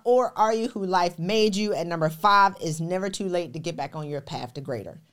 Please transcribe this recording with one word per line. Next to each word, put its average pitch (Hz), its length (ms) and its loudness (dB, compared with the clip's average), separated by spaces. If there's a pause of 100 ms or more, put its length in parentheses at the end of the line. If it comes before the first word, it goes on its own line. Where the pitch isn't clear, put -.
or 247 320 2
are 214 160 4
you 226 160 0
who 196 160 -6
life 180 340 0
made 208 380 2
you? 208 160 0
And 165 160 -2
number 160 220 0
five 196 500 6
is 160 180 -4
never 185 300 -4
too 196 180 -6
late 175 280 -2
to 165 40 -8
get 165 160 -8
back 147 220 -8
on 151 100 -8
your 147 140 -6
path 127 320 -10
to 143 80 -12
greater. 117 400 -10 (120)